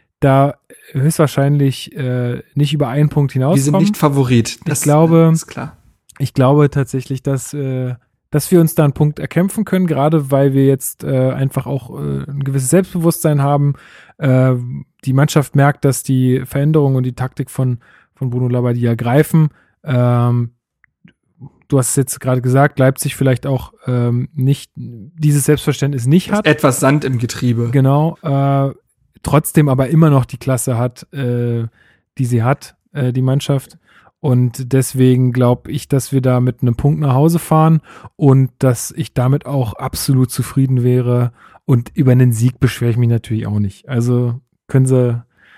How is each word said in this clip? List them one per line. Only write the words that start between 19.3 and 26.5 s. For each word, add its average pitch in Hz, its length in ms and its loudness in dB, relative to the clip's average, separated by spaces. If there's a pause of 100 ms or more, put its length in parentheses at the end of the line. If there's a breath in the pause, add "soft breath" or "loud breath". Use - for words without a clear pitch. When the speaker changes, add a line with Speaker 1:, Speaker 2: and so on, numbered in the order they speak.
Speaker 1:
Ähm, 120 680 0 (1160)
du 143 100 2
hast 123 120 0
es - 60 -4
jetzt 135 240 -2
gerade 127 220 -2
gesagt, 135 360 2
Leipzig 135 380 0
vielleicht 135 300 0
auch, 135 260 -4 (140)
ähm, 123 480 -2
nicht, 139 420 -2
dieses 143 680 -4
Selbstverständnis 139 640 -2
nicht 160 240 2
Speaker 2:
Dass 208 80 0
Speaker 1:
hat. 214 80 -4
Speaker 2:
etwas 147 340 0